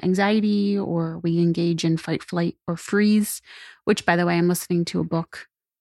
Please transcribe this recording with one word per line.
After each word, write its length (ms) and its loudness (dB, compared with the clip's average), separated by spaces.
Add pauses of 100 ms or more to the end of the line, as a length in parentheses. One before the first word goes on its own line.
anxiety 800 2
or 400 -4
we 200 0
engage 460 0
in 120 2
fight, 260 -6
flight, 320 -4 (120)
or 100 -4
freeze, 640 0 (420)
which, 220 0
by 100 4
the 100 2
way, 120 2
I'm 100 2
listening 380 0
to 140 -4
a 40 -2
book 440 -6 (340)